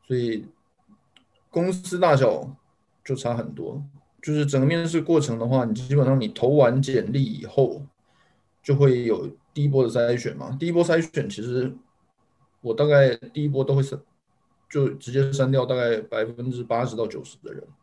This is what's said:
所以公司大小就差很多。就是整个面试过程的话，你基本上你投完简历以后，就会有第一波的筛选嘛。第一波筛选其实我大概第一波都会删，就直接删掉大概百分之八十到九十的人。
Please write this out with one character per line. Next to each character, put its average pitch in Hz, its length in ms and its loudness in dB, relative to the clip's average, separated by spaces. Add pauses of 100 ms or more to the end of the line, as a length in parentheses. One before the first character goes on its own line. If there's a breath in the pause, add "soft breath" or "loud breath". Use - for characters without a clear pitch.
所 131 80 -4
以 117 300 -4 (1040)
公 175 240 0
司 175 260 -6
大 170 160 6
小 120 320 2 (560)
就 135 120 -4
差 120 200 -4
很 110 200 -6
多。 - 280 -10 (380)
就 151 140 -4
是 151 100 0
整 139 160 2
个 135 60 4
面 170 200 0
试 160 140 0
过 160 180 2
程 117 200 -2
的 117 100 -4
话， 127 160 2
你 110 80 -2
基 127 240 -2
本 139 80 4
上 131 160 2
你 107 80 -4
投 120 200 0
完 135 340 6
简 120 280 0
历 135 140 0
以 107 220 -8
后， - 340 0 (840)
就 139 140 2
会 127 280 4
有 90 260 -2 (240)
第 147 100 -2
一 147 40 2
波 135 140 4
的 120 60 2
筛 120 260 0
选 120 220 -6
嘛。 127 240 -10
第 165 60 -4
一 175 60 -2
波 170 120 4
筛 165 160 2
选 - 260 -6
其 147 160 -10
实 123 320 -6 (840)
我 113 140 -6
大 143 100 2
概 143 320 6 (160)
第 151 100 -4
一 147 60 0
波 135 160 -2
都 139 100 0
会 135 80 2
删， 139 160 -6 (720)
就 135 220 0
直 - 200 -14
接 135 220 0
删 135 180 0
掉 131 140 2
大 123 100 -2
概 117 280 0
百 110 240 -4
分 120 240 -8
之 123 120 -8
八 120 220 -2
十 110 100 -6
到 113 120 -4
九 - 180 -12
十 - 180 -20
的 - 120 -16
人。 - 100 -16 (180)